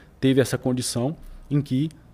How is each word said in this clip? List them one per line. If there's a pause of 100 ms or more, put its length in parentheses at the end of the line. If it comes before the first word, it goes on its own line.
(200)
teve
essa
condição (360)
em
que (240)